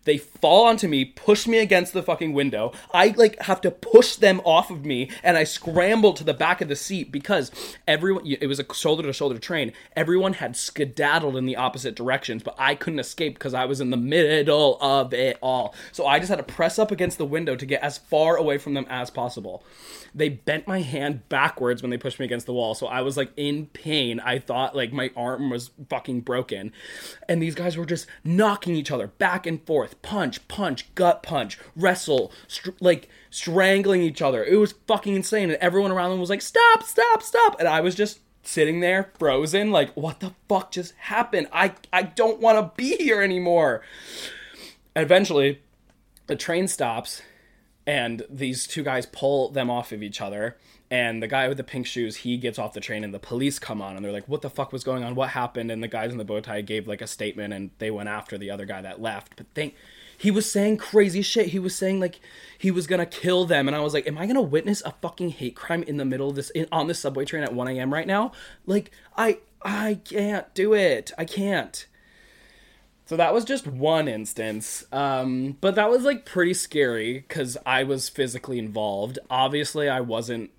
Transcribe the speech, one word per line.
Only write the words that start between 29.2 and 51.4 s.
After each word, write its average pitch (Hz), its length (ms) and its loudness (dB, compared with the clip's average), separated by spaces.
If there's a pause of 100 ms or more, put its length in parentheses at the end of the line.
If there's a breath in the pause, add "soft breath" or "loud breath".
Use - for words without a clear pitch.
and 165 220 -4
forth. 143 360 0
Punch, 180 440 -4
punch, - 480 -6
gut 175 280 4
punch, 120 360 -4 (160 loud breath)
wrestle, 160 560 2 (160 loud breath)
str-, - 240 -10 (100)
like, 175 280 4 (220 soft breath)
strangling 190 720 2
each 165 200 -2
other. 127 220 0
It 175 120 4
was 208 180 4 (120)
fucking 202 300 0
insane. 190 340 0
And 156 100 0
everyone 190 300 2
around 185 200 0
them 185 100 -2
was 175 100 -4
like, 202 120 -2
"Stop, 466 420 6
stop, 453 380 4
stop." 453 360 4
And 170 100 2
I 160 120 4
was 180 160 0
just 208 240 -2 (240)
sitting 160 360 2
there 185 380 2
frozen, 156 540 2
like, 147 220 4
"What 156 260 -6
the 185 120 -8 (160)
fuck 190 220 0
just 180 260 -10
happened? 208 560 -2
I, 185 220 2 (180)
I 185 100 4
don't 220 380 0
wanna 220 360 6
be 277 200 0
here 240 240 2
anymore." 175 640 2 (1120 loud breath)
And 156 100 2
eventually, 147 560 4 (680)
the 151 100 -4
train 175 300 -2
stops, 120 560 -4 (640 soft breath)
and 120 420 -2
these 135 380 -6
two - 160 -8
guys 131 240 -2
pull 139 440 0
them 131 200 -2
off 120 220 -4
of 107 100 -10
each 104 180 -10
other. 104 360 -6 (340 soft breath)
And 117 320 -2
the 113 40 -6
guy 131 220 0